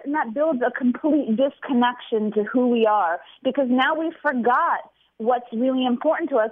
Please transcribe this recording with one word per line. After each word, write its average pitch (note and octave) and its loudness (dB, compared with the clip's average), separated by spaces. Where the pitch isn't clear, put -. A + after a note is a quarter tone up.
and C#4+ -4
that B3 -4
builds C#4+ 0
a A#3 0
complete B3+ 0
disconnection A#3+ -2
to G#3+ 0
who B3 0
we A#3+ 2
are, F#3+ 2
because C4 0
now C4 2
we D#4+ -2
forgot C4 0
what's A#3+ 0
really B3+ 0
important C#4+ 0
to C#4 -2
us A3 2